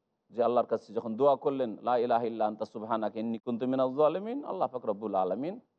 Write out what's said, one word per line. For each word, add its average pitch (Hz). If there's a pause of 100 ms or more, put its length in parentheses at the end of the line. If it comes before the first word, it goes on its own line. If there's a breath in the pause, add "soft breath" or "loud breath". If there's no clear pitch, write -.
(300)
যে 110
আল্লাহর 117
কাছে 110
যখন 110
দোয়া 139
করলেন, 135
"লা 123
ইলাহা 120
ইল্লা 110
আনতা 107
সুবহানাকা 110
ইন্নী 113
কুনতু 120
মিনাজ 131
জালিমিন", 190
আল্লাহ 165
পাক 123
রব্বুল 104
আলামিন 113 (200)